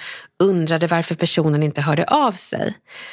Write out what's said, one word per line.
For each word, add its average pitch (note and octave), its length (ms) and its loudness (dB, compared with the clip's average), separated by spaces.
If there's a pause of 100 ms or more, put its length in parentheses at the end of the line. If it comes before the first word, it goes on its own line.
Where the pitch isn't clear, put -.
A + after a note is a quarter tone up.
(440)
undrade E3 440 2
varför E3+ 280 0
personen D#3 480 2
inte D3 180 -2
hörde D3+ 220 2
av - 280 2
sig. - 420 -6 (400)